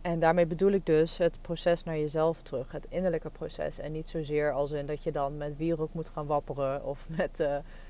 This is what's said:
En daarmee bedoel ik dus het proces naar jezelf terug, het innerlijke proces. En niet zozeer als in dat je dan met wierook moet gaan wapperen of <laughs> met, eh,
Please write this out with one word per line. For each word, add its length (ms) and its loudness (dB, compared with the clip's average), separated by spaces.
En 180 0
daarmee 280 6
bedoel 240 4
ik 160 2
dus 320 4
het 220 2
proces 440 0
naar 140 -2
jezelf 440 2
terug, 300 -6
het 160 -8
innerlijke 420 0
proces. 480 -6
En 140 -6
niet 160 -6
zozeer 440 0
als 180 0
in 160 -4
dat 160 -4
je 100 -2
dan 240 0
met 200 -6
wierook 380 0
moet 140 -4
gaan 180 -6
wapperen 580 0
of 260 -6
<laughs> 60 -6
met, 240 -2
eh, 160 2